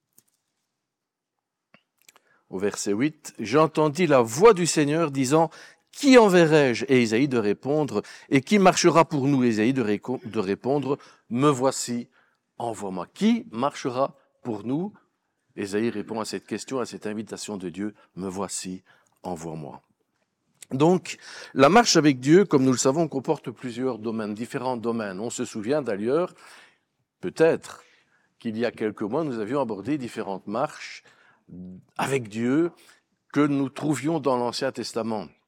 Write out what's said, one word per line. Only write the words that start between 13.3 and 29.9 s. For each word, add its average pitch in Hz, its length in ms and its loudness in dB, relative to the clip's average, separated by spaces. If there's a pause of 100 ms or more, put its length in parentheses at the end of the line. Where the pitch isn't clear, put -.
marchera 131 640 -4 (280)
pour 104 200 -8
nous ? 156 300 -6 (640)
Ésaïe 104 340 -4
répond 107 300 -8
à 104 60 -4
cette 98 200 -10
question, 127 340 -8
à 113 60 -4
cette 98 220 -12
invitation 104 500 -10
de 90 120 -8
Dieu, « 98 260 -10 (200)
Me 95 140 -8
voici, 92 540 -10 (400)
envoie-moi. » 80 580 -10 (920)
Donc, 165 460 0 (380)
la 135 120 8
marche 214 280 6
avec 147 240 4
Dieu, 156 260 6
comme 139 180 2
nous 131 80 4
le 120 60 2
savons, 143 300 2
comporte 139 420 -6
plusieurs 120 480 -6
domaines, 107 380 -6
différents 123 420 -6
domaines. 107 420 -6
On 117 120 -8
se 123 120 -6
souvient 117 380 -4
d'ailleurs, 120 540 -2 (840)
peut-être, - 640 0 (540)
qu'il 113 180 -8
y 113 100 -2
a 110 60 -2
quelques 107 300 -6
mois, 117 220 -4
nous 127 160 -6
avions 120 220 -4
abordé 110 360 -6